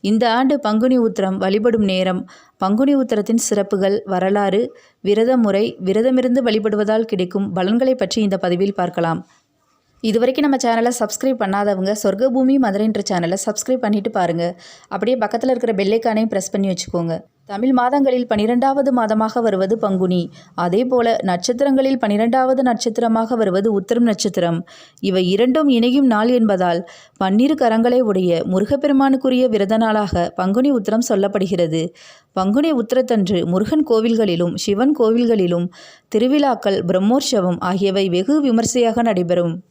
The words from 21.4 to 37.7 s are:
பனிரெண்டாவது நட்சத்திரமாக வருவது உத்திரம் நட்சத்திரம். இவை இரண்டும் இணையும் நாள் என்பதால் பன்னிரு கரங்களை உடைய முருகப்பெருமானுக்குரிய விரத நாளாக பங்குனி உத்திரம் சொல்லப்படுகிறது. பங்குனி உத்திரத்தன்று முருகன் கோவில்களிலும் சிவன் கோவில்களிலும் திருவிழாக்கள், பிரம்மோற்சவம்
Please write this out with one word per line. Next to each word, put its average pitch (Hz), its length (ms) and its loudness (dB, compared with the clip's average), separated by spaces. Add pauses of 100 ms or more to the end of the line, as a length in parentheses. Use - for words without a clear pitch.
பனிரெண்டாவது 240 600 0
நட்சத்திரமாக 226 720 0
வருவது 196 360 0
உத்திரம் 226 360 0
நட்சத்திரம். 175 500 -2 (440)
இவை 190 260 0
இரண்டும் 254 480 2
இணையும் 254 360 2
நாள் 220 200 0
என்பதால் 185 480 2 (360)
பன்னிரு 220 440 2
கரங்களை 240 400 2
உடைய 190 460 0
முருகப்பெருமானுக்குரிய 262 1000 2
விரத 214 280 0
நாளாக 214 600 0
பங்குனி 202 340 0
உத்திரம் 226 380 0
சொல்லப்படுகிறது. 190 760 0 (500)
பங்குனி 214 420 0
உத்திரத்தன்று 220 720 0
முருகன் 208 420 0
கோவில்களிலும் 220 680 0
சிவன் 233 380 0
கோவில்களிலும் 220 720 2 (420)
திருவிழாக்கள், 247 760 0
பிரம்மோற்சவம் 190 760 0 (100)